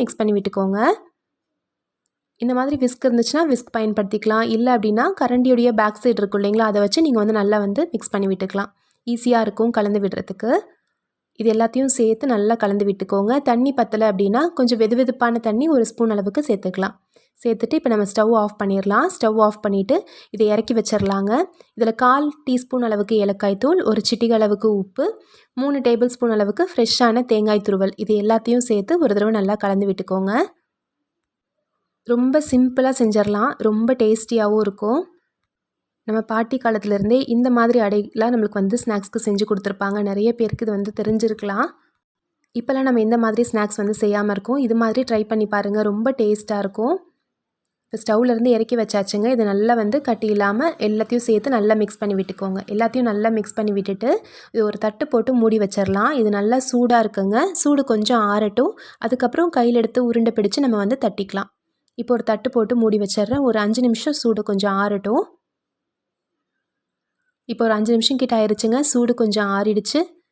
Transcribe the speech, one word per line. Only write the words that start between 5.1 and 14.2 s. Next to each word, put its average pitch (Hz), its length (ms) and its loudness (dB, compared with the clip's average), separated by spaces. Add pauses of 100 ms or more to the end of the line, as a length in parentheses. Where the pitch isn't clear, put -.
கரண்டியுடைய 247 500 4 (120)
பேக் 214 220 0
சைடு 233 180 2
இருக்கும் 202 200 -2
இல்லைங்களா, 214 300 2
அதை 208 140 0
வச்சு 202 200 0
நீங்க 247 160 2
வந்து 220 180 2
நல்லா 208 260 2
வந்து 202 180 -2 (100)
மிக்ஸ் - 220 -6
பண்ணி 196 160 0
விட்டுக்கலாம். 196 400 -4 (420)
ஈஸியா 233 320 2
இருக்கும் 220 320 0
கலந்து 208 280 0
விடுறதுக்கு. 196 460 -6 (880)
இது 220 120 0
எல்லாத்தையும் 226 440 0
சேர்த்து 220 360 2
நல்லா 214 300 2
கலந்து 202 260 0
விட்டுக்கோங்க. 196 440 -2 (160)
தண்ணி 247 300 2
பத்தல 220 340 0
அப்படின்னா 202 280 0 (200)